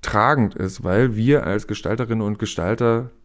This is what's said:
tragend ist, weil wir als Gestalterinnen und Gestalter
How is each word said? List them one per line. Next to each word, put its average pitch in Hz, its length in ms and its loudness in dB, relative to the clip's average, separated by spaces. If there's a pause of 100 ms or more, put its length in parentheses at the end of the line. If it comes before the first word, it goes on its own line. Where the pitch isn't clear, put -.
tragend 113 520 2
ist, 95 300 -6
weil 107 320 2
wir 127 300 2
als 98 200 -2
Gestalterinnen 113 600 -4
und 104 120 -4
Gestalter 117 720 -2 (140)